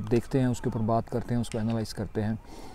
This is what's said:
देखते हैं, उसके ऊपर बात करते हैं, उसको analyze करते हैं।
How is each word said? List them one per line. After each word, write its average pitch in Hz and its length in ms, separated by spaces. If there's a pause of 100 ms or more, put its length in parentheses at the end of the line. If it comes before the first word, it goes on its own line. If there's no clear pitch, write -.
(100)
देखते 120 300
हैं, 127 60
उसके 123 220
ऊपर 120 120
बात 113 280
करते 120 260
हैं, 117 60
उसको 113 180
analyze 110 340
करते 107 280
हैं। 110 180 (360)